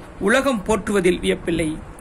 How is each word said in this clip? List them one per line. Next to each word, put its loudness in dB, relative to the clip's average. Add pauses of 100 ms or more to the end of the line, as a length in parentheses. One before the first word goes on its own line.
(200)
உலகம் 2
போற்றுவதில் 2
வியப்பில்லை. -2 (240)